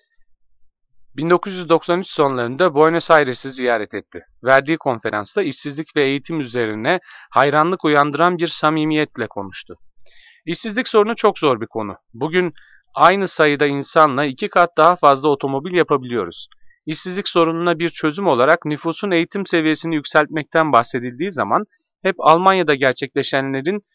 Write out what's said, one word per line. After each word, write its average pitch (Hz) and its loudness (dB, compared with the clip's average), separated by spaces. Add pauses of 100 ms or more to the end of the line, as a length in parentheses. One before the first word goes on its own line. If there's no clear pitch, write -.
(1160)
bin 156 -4
dokuz 180 2
yüz 180 -10
doksan 170 2
üç 185 -12
sonlarında 135 0
Buenos 160 2
Aires'i 139 2
ziyaret 120 -4
etti. 92 -12 (240)
Verdiği 135 2
konferansta 110 -4
işsizlik 147 -8
ve 147 2
eğitim 139 -4
üzerine 120 -2 (300)
hayranlık 151 2
uyandıran 147 2
bir 170 -2
samimiyetle 151 -2
konuştu. 98 -12 (720)
"İşsizlik 208 -6
sorunu 220 2
çok 208 0
zor 127 0
bir 110 -8
konu. 104 -8 (180)
Bugün 160 -2 (420)
aynı 180 4
sayıda 147 2
insanla 143 2
iki 147 -6
kat 175 2
daha 170 6
fazla 139 4
otomobil 143 -2
yapabiliyoruz. 123 -2 (380)
İşsizlik 185 -8
sorununa 165 0
bir 165 -2
çözüm 160 -4
olarak 160 4
nüfusun 160 -4
eğitim 180 -2
seviyesini 160 0
yükseltmekten 151 -2
bahsedildiği 123 -2
zaman 135 -2 (380)
hep 190 0
Almanya'da 170 4
gerçekleşenlerin 135 -2 (140)